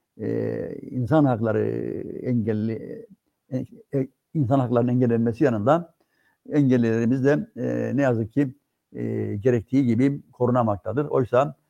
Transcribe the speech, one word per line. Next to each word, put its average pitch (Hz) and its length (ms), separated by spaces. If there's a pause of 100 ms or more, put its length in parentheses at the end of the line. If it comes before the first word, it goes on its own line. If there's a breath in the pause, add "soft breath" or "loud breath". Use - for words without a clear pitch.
(200)
e, 113 600
insan 131 440
hakları 110 420 (540)
engelli, 113 840 (460)
e, 131 140 (280)
e, 139 140 (260)
insan 139 260
haklarının 123 320
engellenmesi 117 520
yanında 131 500 (580)
engellilerimiz 123 760
de, 147 220 (100)
e, 117 400
ne 143 40
yazık 113 320
ki, 139 200 (400)
e, 110 420
gerektiği 123 500
gibi 131 360 (100)
korunamaktadır. 120 760
Oysa, 135 500 (140)